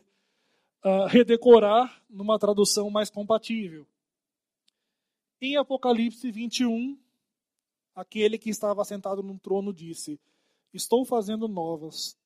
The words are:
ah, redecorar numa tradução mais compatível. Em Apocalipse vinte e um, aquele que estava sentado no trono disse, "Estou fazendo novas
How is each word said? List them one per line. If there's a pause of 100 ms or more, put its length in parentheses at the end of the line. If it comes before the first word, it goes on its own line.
(840)
ah,
redecorar
numa
tradução
mais
compatível. (1500)
Em
Apocalipse
vinte
e
um, (960)
aquele
que
estava
sentado
no
trono
disse, (540)
"Estou
fazendo
novas